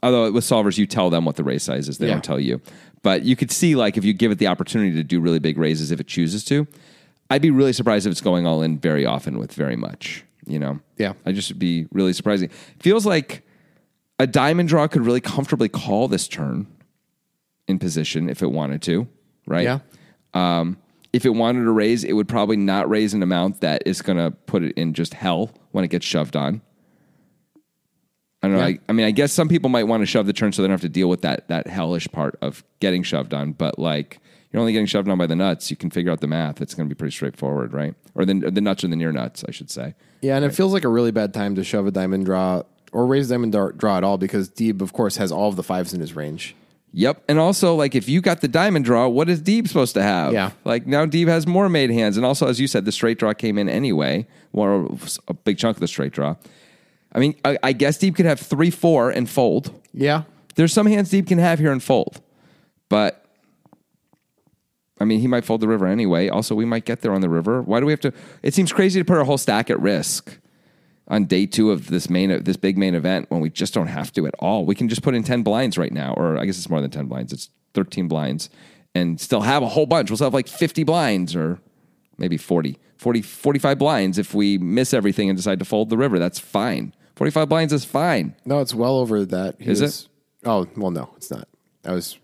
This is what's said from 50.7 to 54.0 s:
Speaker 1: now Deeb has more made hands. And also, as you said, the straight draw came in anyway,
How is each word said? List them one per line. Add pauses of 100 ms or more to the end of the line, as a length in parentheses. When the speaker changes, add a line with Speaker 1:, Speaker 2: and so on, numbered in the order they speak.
Speaker 1:
now
Deeb
has
more
made
hands.
And
also,
as
you
said,
the
straight
draw
came
in
anyway, (280)